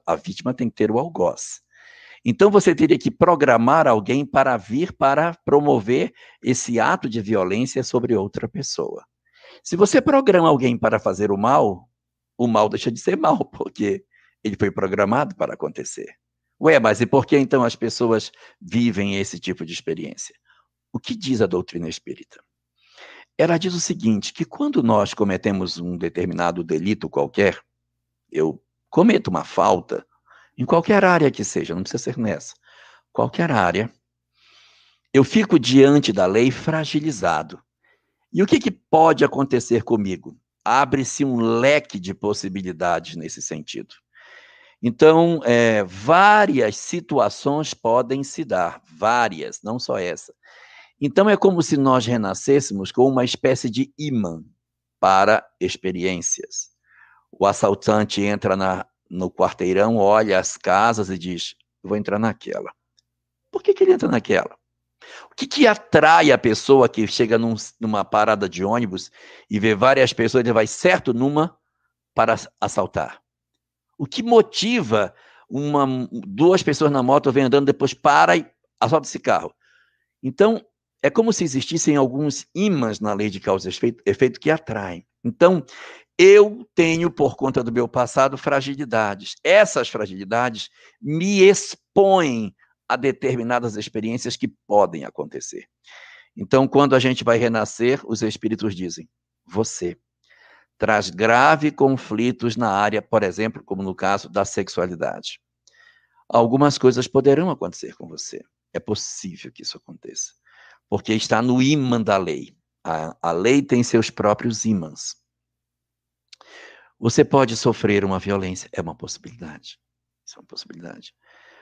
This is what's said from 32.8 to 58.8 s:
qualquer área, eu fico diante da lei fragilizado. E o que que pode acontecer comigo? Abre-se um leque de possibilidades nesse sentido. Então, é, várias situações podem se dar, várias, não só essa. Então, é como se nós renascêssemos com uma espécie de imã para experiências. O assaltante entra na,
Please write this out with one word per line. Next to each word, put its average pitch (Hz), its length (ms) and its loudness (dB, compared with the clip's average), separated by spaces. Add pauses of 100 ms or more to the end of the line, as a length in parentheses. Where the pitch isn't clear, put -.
qualquer 156 380 -2
área, 98 400 0 (1200)
eu 135 100 8
fico 202 360 2
diante 135 520 6
da 95 140 2
lei 110 240 4
fragilizado. 123 1120 -4 (720)
E 180 80 2
o 202 60 2
que 277 120 2
que 220 120 -4
pode 160 520 2
acontecer 127 600 0
comigo? 98 520 -4 (300)
Abre-se 135 580 0
um 127 160 -2 (200)
leque 143 400 0
de 92 140 -10
possibilidades 90 1000 -6
nesse 80 260 -14
sentido. - 520 -14 (880)
Então, 160 640 6
é, 117 380 4
várias 143 960 4
situações 147 960 -2
podem 123 500 0
se 147 200 -10
dar, 90 420 -4
várias, 95 800 -2
não 113 160 -8
só 120 180 -6
essa. 87 360 -8 (680)
Então, 196 300 2
é 202 80 4
como 180 240 2
se 156 160 -2
nós 131 280 2
renascêssemos 110 880 -2
com 123 160 4
uma 127 160 0
espécie 127 460 -2
de 127 280 -6
imã 104 460 -6 (560)
para 98 480 4 (120)
experiências. 92 1080 -6 (640)
O - 140 -2
assaltante 104 760 0
entra 101 340 -2
na, 95 300 -4 (240)